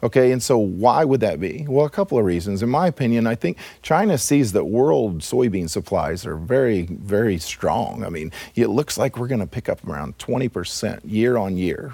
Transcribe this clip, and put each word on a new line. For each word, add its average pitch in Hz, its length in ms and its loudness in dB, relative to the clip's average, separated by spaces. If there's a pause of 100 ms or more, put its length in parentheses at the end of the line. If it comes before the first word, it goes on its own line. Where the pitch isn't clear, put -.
Okay, 127 300 4
and 127 100 -2
so 123 160 2
why 110 460 2
would 135 160 2
that 92 180 0
be? 95 300 -6
Well, 143 180 2
a 143 40 -6
couple 190 280 0
of 110 60 4
reasons. 92 400 0
In 120 40 0
my 156 200 2
opinion, 117 400 2
I 113 80 0
think 175 220 -2 (240)
China 175 360 2
sees 135 360 2
that 90 100 2
world 117 560 2
soybean 98 500 0
supplies 85 560 -2
are 78 80 -8
very, 110 560 2
very 101 480 0
strong. 95 680 -4
I 90 40 -6
mean, 82 240 -8 (240)
it 117 120 4
looks 123 280 -2
like 123 220 -2
we're 120 100 -4
gonna 110 180 -2
pick - 220 -6
up - 180 -4
around 73 320 -8
twenty 127 300 -2
percent - 560 -6
year 113 320 2
on 95 220 -2
year 92 360 -4